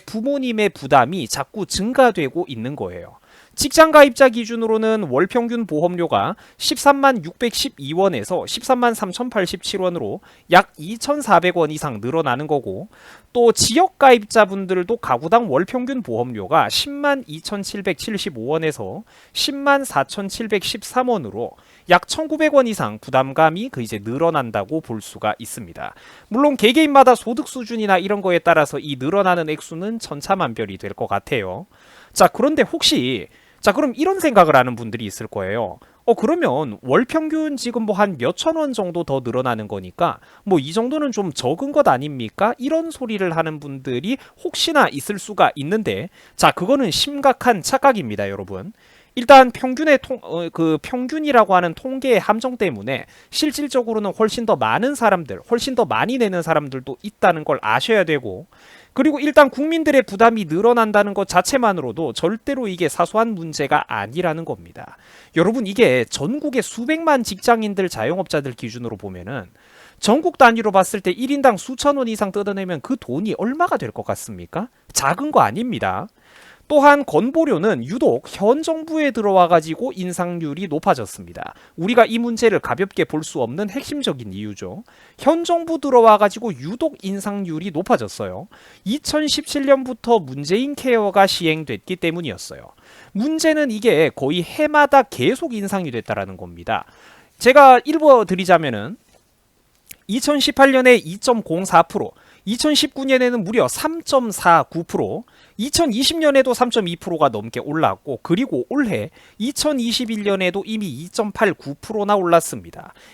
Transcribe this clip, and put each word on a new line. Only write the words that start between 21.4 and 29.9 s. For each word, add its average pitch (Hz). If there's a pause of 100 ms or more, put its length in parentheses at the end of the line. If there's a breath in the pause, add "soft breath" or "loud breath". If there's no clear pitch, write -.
약 175
천구백 311
원 262
이상 131
부담감이 156
그 127
이제 107
늘어난다고 127
볼 113
수가 -
있습니다. 92 (340 loud breath)
물론 277
개개인마다 269
소득 233
수준이나 214
이런 196
거에 175
따라서 160
이 143
늘어나는 175
액수는 170